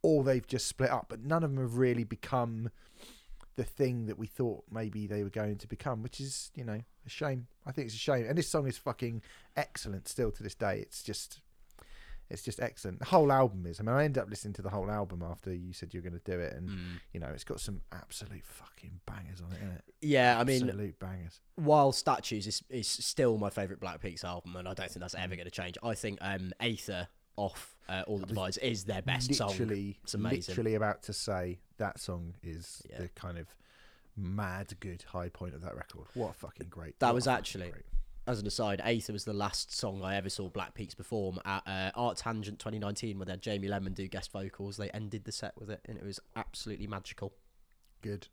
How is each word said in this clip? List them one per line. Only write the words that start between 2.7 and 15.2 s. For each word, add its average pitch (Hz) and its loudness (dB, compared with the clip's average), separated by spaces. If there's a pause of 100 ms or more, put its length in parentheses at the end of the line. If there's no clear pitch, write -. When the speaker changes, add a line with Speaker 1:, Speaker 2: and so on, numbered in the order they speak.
Speaker 1:
the 127 0
thing 123 2
that 107 -4
we 110 -4
thought - -2
maybe 107 -4
they 104 0
were 98 0
going 104 -2
to - -12
become, 110 -2
which - -8
is, 135 -6
you 135 -8
know, 110 -4 (240)
a 123 -14
shame. 131 -2 (200)
I 139 -6
think 139 -2
it's 107 -6
a 110 -8
shame. 127 4
And 151 4
this 156 2
song 147 2
is 127 0
fucking 117 -2 (340)
excellent - -4
still 117 2
to - -8
this 104 -6
day. 98 2
It's - -10
just, - -8 (880)
it's - -8
just - -6
excellent. 98 -4
The 120 -4
whole 151 10
album 110 8
is. 85 -6
I 110 -4
mean, 113 4
I 143 6
ended 131 4
up 98 -4
listening 104 -4
to 92 -8
the 92 -2
whole 98 0
album 92 0